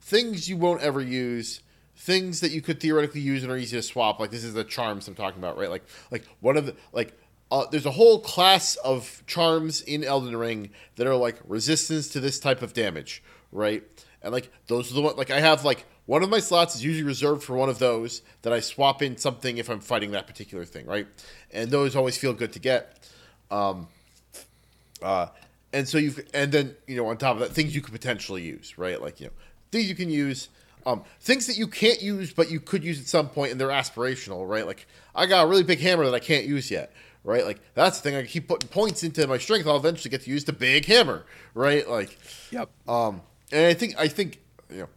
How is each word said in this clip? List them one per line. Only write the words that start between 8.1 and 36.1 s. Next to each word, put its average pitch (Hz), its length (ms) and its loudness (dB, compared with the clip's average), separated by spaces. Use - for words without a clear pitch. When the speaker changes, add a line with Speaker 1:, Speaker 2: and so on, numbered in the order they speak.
Speaker 1:
class 185 580 4
of 131 520 -4
charms 160 520 0
in 151 220 -6
Elden 131 340 -2
Ring 113 340 -6
that 123 100 0
are, 131 80 4
like, 120 320 2
resistance 147 600 -2
to 143 120 -6
this 131 200 -2
type 131 220 0
of 110 100 -8
damage, 90 500 -4
right? 107 320 -2
And, 107 120 -8
like, 127 180 -6
those 120 240 -2
are 123 40 -10
the 143 80 2
one, 151 140 0
like, 135 140 -4
I 139 80 2
have, 151 260 6
like, 135 220 0
one 151 180 4
of 196 60 0
my 220 100 4
slots 170 340 4
is 113 80 -8
usually 156 220 -2
reserved 143 400 0
for 127 100 -6
one 135 140 2
of 127 100 -2
those 117 440 0
that 117 100 0
I 120 60 2
swap 135 440 0
in 127 160 -2
something 123 380 -4
if 120 140 -6
I'm 107 80 -4
fighting 104 320 -2
that 98 160 -4
particular 95 380 -12
thing, 76 200 -16
right? 98 220 -4
And 117 180 -6
those 139 240 2
always 131 240 0
feel 131 140 0
good 110 220 -4
to - 40 -16
get. - 500 -2
Um, 95 340 -2
uh, 90 280 -2
and 135 160 -2
so 160 80 -2
you've, 151 240 0
and 143 160 0
then, 139 240 0
you 131 80 -8
know, 117 100 -2
on 113 120 -4
top 127 160 2
of 107 40 -2
that, 123 140 -2
things 156 200 0
you 143 80 -4
could - 120 -12
potentially 107 500 -6
use, 67 340 -12
right? 90 240 -4
Like, 69 200 -12
you 67 60 -14
know, - 60 -16
things 220 160 0
you 175 80 -6
can 175 120 -4
use, 143 420 -4
um, 127 160 -2
things 254 300 0
that 226 80 -6
you 214 100 -2
can't - 340 2
use, 190 320 -6
but 165 160 2
you 156 120 -6
could 165 240 -4
use 160 160 -6
at 127 60 -14
some 147 220 2
point, 139 220 -2
and 127 100 -6
they're 135 80 0
aspirational, 120 800 -4
right? 107 160 -2
Like, 92 220 -10
I 185 100 4
got 185 180 6
a 160 40 6
really 185 160 6
big 156 160 2
hammer 170 240 4
that 127 100 4